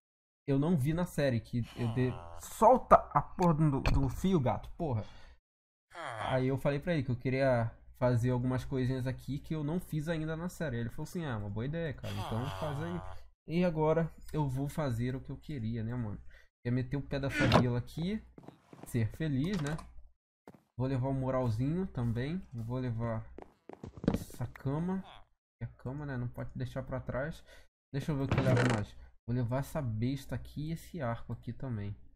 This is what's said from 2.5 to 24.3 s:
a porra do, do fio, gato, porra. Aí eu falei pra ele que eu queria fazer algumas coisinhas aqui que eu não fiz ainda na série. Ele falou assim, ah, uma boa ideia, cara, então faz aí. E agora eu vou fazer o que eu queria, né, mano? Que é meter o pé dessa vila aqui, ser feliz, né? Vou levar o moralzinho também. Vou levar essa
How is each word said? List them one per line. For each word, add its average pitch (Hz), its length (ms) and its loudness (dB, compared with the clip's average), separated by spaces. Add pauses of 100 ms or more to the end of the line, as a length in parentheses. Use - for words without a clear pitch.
a 143 80 6
porra 175 320 2
do, 143 260 4
do 135 280 4
fio, 185 320 4
gato, 113 360 0
porra. 120 280 0 (1160)
Aí 131 280 2
eu 135 100 0
falei 143 200 2
pra 175 140 -2
ele 151 100 2
que 123 80 -2
eu 120 60 0
queria 127 540 2 (280)
fazer 123 320 4
algumas 127 340 0
coisinhas 127 420 0
aqui 127 320 -4
que - 160 -6
eu 156 100 -2
não 160 160 0
fiz 156 280 -4
ainda 160 280 -2
na 170 120 -6
série. 143 300 -4
Ele 117 120 -2
falou 156 140 -6
assim, 170 200 -6
ah, 123 140 -2
uma 104 100 -4
boa 104 160 -4
ideia, 156 300 -2
cara, - 180 -8
então 120 460 -2
faz 147 240 -4
aí. 170 180 -4 (480)
E 170 160 2
agora 160 480 4 (200)
eu 151 160 2
vou 135 200 -2
fazer 127 460 0
o 131 60 -6
que 127 100 -10
eu 135 60 -8
queria, 117 460 -4
né, 113 120 -2
mano? 110 240 -4 (440)
Que 120 60 -4
é - 20 2
meter 127 260 0
o 139 60 -2
pé 139 180 -4
dessa 135 260 2 (120)
vila 123 200 4
aqui, 175 440 -4 (640)
ser 113 300 0
feliz, 160 440 0
né? 147 160 -2 (1040)
Vou 123 80 0
levar 135 220 0
o 135 60 0
moralzinho 131 720 0
também. 135 640 -2
Vou 117 260 -4
levar 117 460 -2 (880)
essa - 340 -4